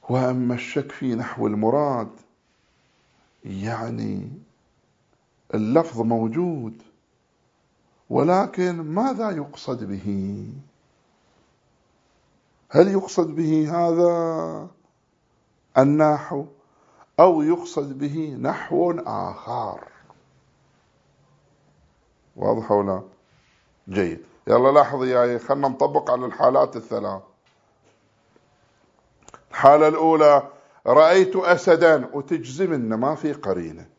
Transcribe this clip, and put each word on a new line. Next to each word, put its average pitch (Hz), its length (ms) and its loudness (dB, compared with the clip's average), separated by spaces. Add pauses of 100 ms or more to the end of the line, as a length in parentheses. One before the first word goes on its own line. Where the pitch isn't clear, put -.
وأما 127 460 0
الشك 139 380 -8
في 127 220 -4
نحو 117 320 -6
المراد، 113 640 -2 (1300)
يعني 110 880 -8 (1200)
اللفظ 117 460 0
موجود، 117 800 -4 (1300)
ولكن 180 680 0
ماذا 208 500 -4
يقصد 143 540 -10
به؟ 98 640 -8 (2250)
هل 170 180 6
يقصد 190 460 -2
به 156 360 0
هذا 165 1000 0 (1080)
النحو 147 680 2 (720)
أو 165 220 6
يقصد 151 560 -4
به 147 420 -8
نحو 147 500 -2 (160)
آخر؟ 98 800 -8 (2500)
واضح 110 360 -2
ولا؟ 98 300 0 (840)
جيد. 92 360 -4 (220)
يلا 123 260 2
لاحظ 139 320 2
يا، 123 340 0
خلنا 139 300 -2
نطبق 139 420 -2
على 123 160 -2
الحالات 131 500 0
الثلاث. 101 460 -8 (2250)
الحالة 151 380 6
الأولى: 156 600 4 (380)
رأيت 170 500 6
أسداً، 165 800 4
وتجزم 143 560 -4
إن 113 220 -2
ما 127 200 -2
في 147 180 -6
قرينة. 85 560 -8 (100)